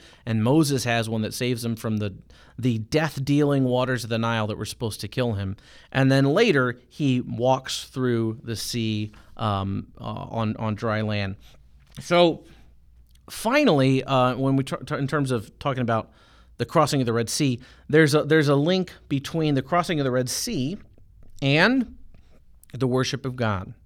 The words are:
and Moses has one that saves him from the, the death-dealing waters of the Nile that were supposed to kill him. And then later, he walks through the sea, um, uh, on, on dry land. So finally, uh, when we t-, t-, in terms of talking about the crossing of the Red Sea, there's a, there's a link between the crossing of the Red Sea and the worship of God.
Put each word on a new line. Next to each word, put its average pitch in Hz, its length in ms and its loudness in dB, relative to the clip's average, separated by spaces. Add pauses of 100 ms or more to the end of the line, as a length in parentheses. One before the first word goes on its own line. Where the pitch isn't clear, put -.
(240)
and 110 200 0
Moses 139 400 4
has 117 240 0
one 110 140 -2
that 107 120 -4
saves 120 300 -2
him 113 120 -4
from 110 200 -4
the, 104 180 -4 (420)
the 113 220 0
death-dealing 143 840 0
waters 123 400 0
of 113 60 -10
the 113 80 -2
Nile 113 280 0
that 107 100 -6
were 107 80 -8
supposed - 360 -8
to 104 80 -8
kill 120 260 -2
him. 98 220 -4 (360)
And 135 180 4
then 135 140 4
later, 143 640 2
he 131 320 -2
walks 127 640 -2
through 113 600 -2
the 113 120 -8
sea, 107 560 -4 (240)
um, 98 520 -4 (120)
uh, - 40 -12
on, 110 520 -6
on 110 200 -4
dry 110 260 -2
land. 101 320 -4 (640)
So 175 440 2 (840)
finally, 151 760 2
uh, 127 320 2
when 135 180 0
we 135 80 2
t-, 135 140 -8 (100)
t-, 156 80 -6
in 131 140 -2
terms 139 240 -2
of - 260 -4
talking 127 240 -2
about 113 300 -2 (460)
the 120 60 -4
crossing 151 360 2
of 120 60 0
the 117 60 0
Red 113 160 -2
Sea, 131 300 0 (300)
there's 147 260 6
a, 151 80 4
there's 147 260 4
a 143 80 4
link 180 360 0 (160)
between 151 460 -2
the 131 80 0
crossing 170 360 0
of 139 60 0
the 127 80 0
Red 127 180 0
Sea 175 460 -4 (640)
and 185 540 4 (760)
the 123 140 -2
worship 127 400 -2
of 127 80 -8
God. 107 400 -4 (100)